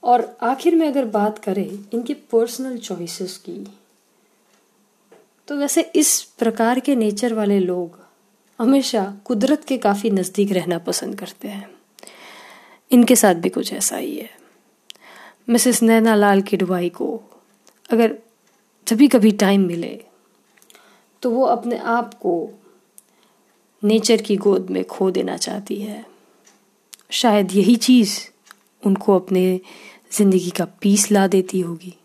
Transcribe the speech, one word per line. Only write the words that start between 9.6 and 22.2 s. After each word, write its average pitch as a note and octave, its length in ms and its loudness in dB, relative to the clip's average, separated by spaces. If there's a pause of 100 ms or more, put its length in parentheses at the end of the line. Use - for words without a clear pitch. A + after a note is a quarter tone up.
के C4 140 -4
काफ़ी G3+ 320 0
नज़दीक G3 420 0
रहना F3+ 260 -2
पसंद F3+ 420 -8
करते - 280 -16
हैं। G3+ 280 -14 (1160)
इनके A#3+ 240 6
साथ G3+ 180 4
भी F3 160 -2
कुछ - 240 -6
ऐसा - 240 -6
ही - 200 -8
है। A3+ 120 -14 (1200)
मिसेस A#3+ 340 2
नैना A3+ 320 4
लाल G3+ 260 4
किडवाई F3+ 480 -2
को - 340 -8 (680)
अगर A3+ 280 2 (680)
जभी A#3+ 200 6
कभी A3 240 6
time G3 360 2
मिले, E3+ 380 -8 (1160)
तो B3 100 -2
वो B3+ 120 0
अपने A#3+ 340 -2
आप A#3 360 -4
को E3+ 360 -4 (1300)